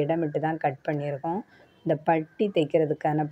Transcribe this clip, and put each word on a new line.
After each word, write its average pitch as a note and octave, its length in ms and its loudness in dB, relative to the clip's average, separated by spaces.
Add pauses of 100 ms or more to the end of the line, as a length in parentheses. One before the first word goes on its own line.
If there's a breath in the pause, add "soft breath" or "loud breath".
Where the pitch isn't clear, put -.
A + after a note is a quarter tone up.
இடம் E3 220 0
விட்டு D3+ 240 -2
தான் D#3+ 180 -2
கட் C#3 220 -4
பண்ணியிருக்கோம். D3 520 -2 (440 soft breath)
இந்த E3 120 2 (100)
பட்டி D#3+ 380 0 (100)
தைக்கிறதுக்கான D3+ 760 2